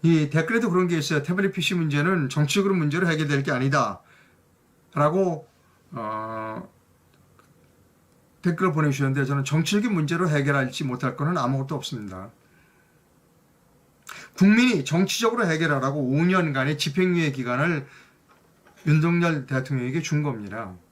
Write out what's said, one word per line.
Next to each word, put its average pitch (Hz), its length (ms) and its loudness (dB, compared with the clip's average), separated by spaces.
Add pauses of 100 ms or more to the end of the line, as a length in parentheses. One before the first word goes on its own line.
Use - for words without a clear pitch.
이 160 280 4
댓글에도 226 400 0
그런 180 180 2
게 170 100 0
있어요. 147 240 -2
"태블릿 190 300 -2
피씨 190 220 -2
문제는 156 540 0
정치적으로 190 460 0
문제로 170 340 0
해결될 147 340 0
게 147 80 -4
아니다"라고, 147 2000 -2 (440)
어, 110 760 -8 (1700)
댓글을 175 300 0
보내주셨는데, 139 520 0
저는 139 200 -2
정치적인 202 480 0
문제로 170 360 0
해결할지 139 560 0
못할 127 320 -4
거는 160 220 0
아무것도 135 360 -2
없습니다. 101 560 -10 (2000)
국민이 214 480 4
정치적으로 220 600 0
해결하라고 151 520 0 (120)
오 147 140 2
년간의 156 540 0
집행유예 170 540 0
기간을 135 540 -2 (1000)
윤석열 160 600 2
대통령에게 131 560 -2
준 151 200 0
겁니다. 104 520 -6 (180)